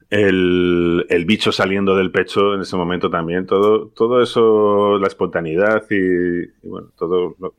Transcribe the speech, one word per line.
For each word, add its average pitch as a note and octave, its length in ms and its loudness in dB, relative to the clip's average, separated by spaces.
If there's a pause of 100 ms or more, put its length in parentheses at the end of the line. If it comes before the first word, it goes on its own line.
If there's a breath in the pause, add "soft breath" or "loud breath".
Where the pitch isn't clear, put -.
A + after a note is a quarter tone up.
El, F2+ 1000 2
el F2 160 0
bicho G#2 260 0
saliendo G2 440 0
del F#2 160 0
pecho G2+ 440 0
en G2 60 -6
ese F2+ 140 -8
momento F2+ 340 -2
también, E2+ 360 -4
todo, G2+ 440 2
todo A#2+ 320 0
eso, G#2 760 2
la G2 100 0
espontaneidad F2+ 840 -2
y, G#2+ 60 -2
y F2+ 720 -2
bueno, F2+ 300 -16
todo F2 420 -4
lo, F#2 200 -12